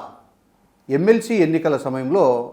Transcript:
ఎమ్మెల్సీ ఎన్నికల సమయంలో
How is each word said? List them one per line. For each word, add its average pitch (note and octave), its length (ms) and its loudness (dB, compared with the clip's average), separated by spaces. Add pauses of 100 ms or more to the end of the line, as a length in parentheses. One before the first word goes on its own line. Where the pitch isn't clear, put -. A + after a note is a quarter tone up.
(960)
ఎమ్మెల్సీ A3+ 400 2 (100)
ఎన్నికల D#3+ 300 0 (100)
సమయంలో C3 380 0 (280)